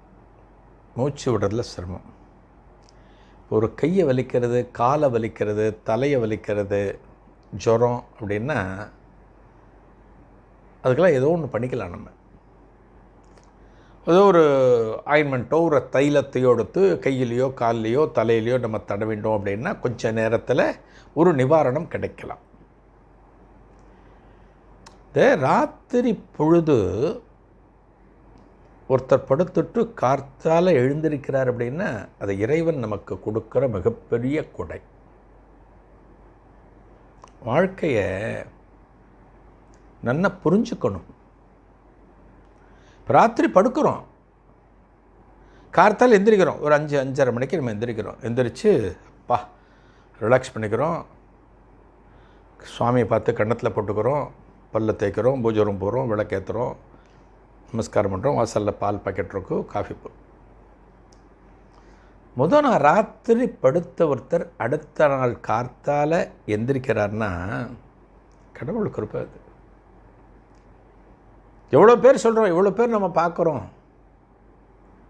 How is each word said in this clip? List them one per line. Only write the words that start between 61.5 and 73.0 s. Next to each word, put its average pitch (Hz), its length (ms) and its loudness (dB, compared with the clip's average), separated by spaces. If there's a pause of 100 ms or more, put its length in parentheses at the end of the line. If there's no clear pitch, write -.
முத 170 260 2
நாள் 214 220 2
ராத்திரி 220 600 2 (160)
படுத்த 160 460 0
ஒருத்தர் 160 380 -2 (120)
அடுத்த 151 500 -2
நாள் 131 340 0
கார்த்தால 143 680 -2 (360)
எந்திரிக்கிறார்னா, 107 800 -2 (1200)
கடவுள் 190 420 -6
கிருபை 107 260 -8
அது. - 180 -14 (2250)
எவ்வளோ 202 260 8
பேர் 240 260 6
சொல்றோம், 220 300 2
எவ்வளோ 190 180 2
பேர் 233 240 0
நம்ம 196 200 -2